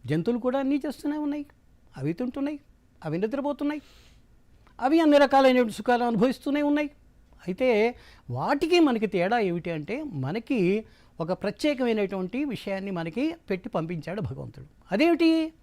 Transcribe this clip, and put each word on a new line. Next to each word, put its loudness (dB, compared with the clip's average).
జంతువులు 0
కూడా -2
అన్నీ 0
చేస్తూనే -6
ఉన్నాయి, -4
అవి -4
తింటున్నాయి, -6
అవి -4
నిద్రపోతున్నాయి, -4
అవి 2
అన్ని 8
రకాలైనటువంటి 6
సుఖాలు 0
అనుభవిస్తూనే 0
ఉన్నాయి. 0
అయితే -2
వాటికి 0
మనకి 2
తేడా 2
ఏమిటి -4
అంటే, -6
మనకి -2
ఒక -4
ప్రత్యేకమైనటువంటి -2
విషయాన్ని -6
మనకి -4
పెట్టి -6
పంపించాడు -6
భగవంతుడు. -14
అదేమిటి? 4